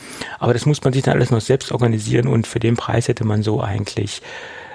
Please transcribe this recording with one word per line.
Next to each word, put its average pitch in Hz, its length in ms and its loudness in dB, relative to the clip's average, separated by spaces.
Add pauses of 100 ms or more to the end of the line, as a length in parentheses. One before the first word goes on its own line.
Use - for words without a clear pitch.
(380)
Aber 117 160 2
das 120 120 -2
muss 147 160 2
man 135 120 2
sich 135 80 2
dann 143 120 2
alles 127 160 2
noch 113 120 2
selbst - 300 0
organisieren 120 540 2
und 120 200 2
für - 120 -4
den 117 180 2
Preis 117 320 0
hätte 117 160 0
man 107 180 2
so 107 180 0
eigentlich 101 640 -4 (520)